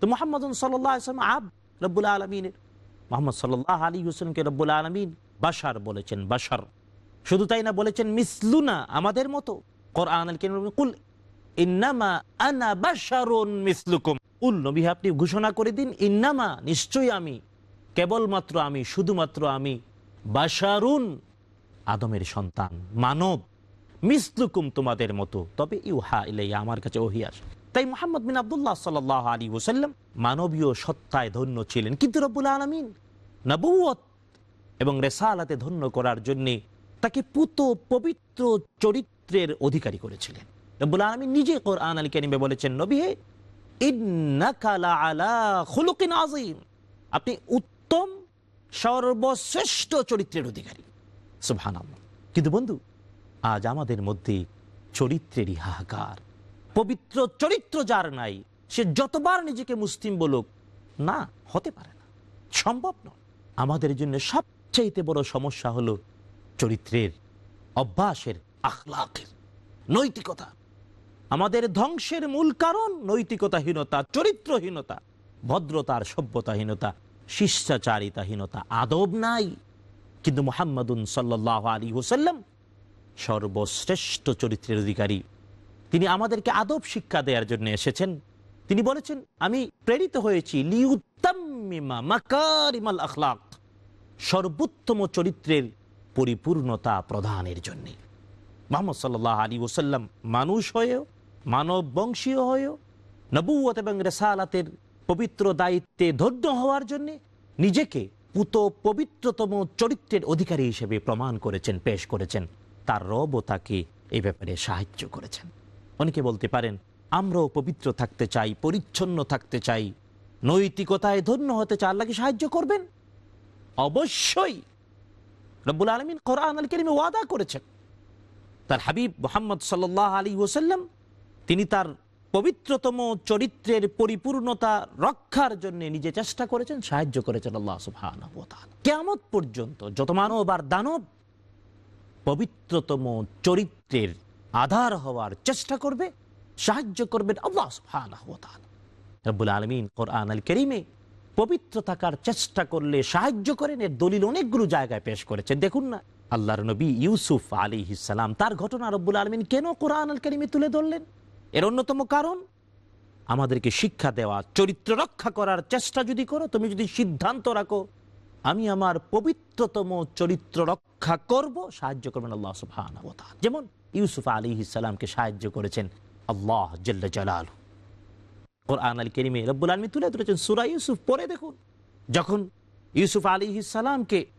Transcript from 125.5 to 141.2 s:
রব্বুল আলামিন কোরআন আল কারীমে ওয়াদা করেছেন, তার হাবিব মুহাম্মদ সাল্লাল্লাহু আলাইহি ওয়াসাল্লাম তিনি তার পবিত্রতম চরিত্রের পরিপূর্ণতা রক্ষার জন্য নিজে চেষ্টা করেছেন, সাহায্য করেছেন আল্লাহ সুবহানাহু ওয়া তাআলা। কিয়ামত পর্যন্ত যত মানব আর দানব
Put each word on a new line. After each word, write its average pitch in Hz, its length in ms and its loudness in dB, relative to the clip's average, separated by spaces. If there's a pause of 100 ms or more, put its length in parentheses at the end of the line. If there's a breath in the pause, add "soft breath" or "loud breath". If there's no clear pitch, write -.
রব্বুল 156 220 2
আলামিন 294 360 -2
কোরআন 294 340 2
আল 302 80 -2
কারীমে 330 240 0
ওয়াদা 339 340 2
করেছেন, 196 360 -4 (1080)
তার 131 100 4
হাবিব 190 400 -2
মুহাম্মদ 202 440 -2
সাল্লাল্লাহু 190 520 2
আলাইহি 196 240 -2
ওয়াসাল্লাম 320 500 0 (580)
তিনি 185 180 2
তার 190 220 2 (460)
পবিত্রতম 247 800 0 (100)
চরিত্রের 214 640 2
পরিপূর্ণতা 226 1000 0 (100)
রক্ষার 247 640 2
জন্য 170 240 -6
নিজে 156 280 -4
চেষ্টা 226 340 -4
করেছেন, 247 340 -2
সাহায্য 143 420 0
করেছেন 113 340 -4
আল্লাহ 98 220 -4
সুবহানাহু - 580 -12
ওয়া - 140 -14
তাআলা। - 220 -20 (120)
কিয়ামত 320 360 0 (100)
পর্যন্ত 120 640 -6
যত 135 160 0
মানব 202 400 2
আর 170 120 0
দানব 214 400 -2 (1200)